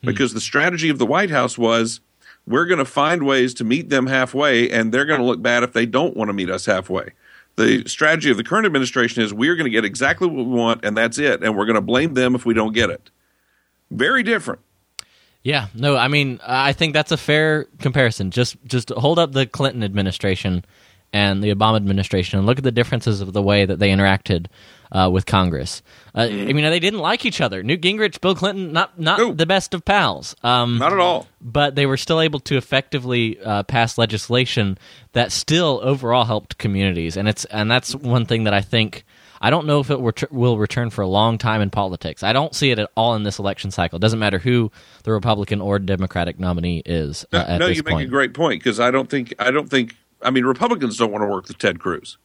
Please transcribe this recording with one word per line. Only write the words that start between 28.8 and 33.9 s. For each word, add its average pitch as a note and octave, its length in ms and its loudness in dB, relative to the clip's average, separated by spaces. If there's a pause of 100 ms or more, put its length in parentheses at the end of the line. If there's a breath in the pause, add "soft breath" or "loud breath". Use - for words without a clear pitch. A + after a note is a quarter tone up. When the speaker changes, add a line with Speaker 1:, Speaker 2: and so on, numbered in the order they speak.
Speaker 1:
not E3+ 200 0
Speaker 2:
No. A#3 140 2
Speaker 1:
the D#3+ 120 0
best F#3 300 0
of E3+ 100 -8
pals. D3 580 0
Um, A#2+ 360 2
Speaker 2:
Not D3 140 2
at G3 60 0
all. F3 280 2 (120)
Speaker 1:
but C#3+ 360 0
they C#3+ 100 2
were C3+ 120 0
still D#3+ 240 0
able D3+ 200 0
to - 160 -2
effectively, B2 880 -2
uh, G#2 180 0
pass A#2 360 0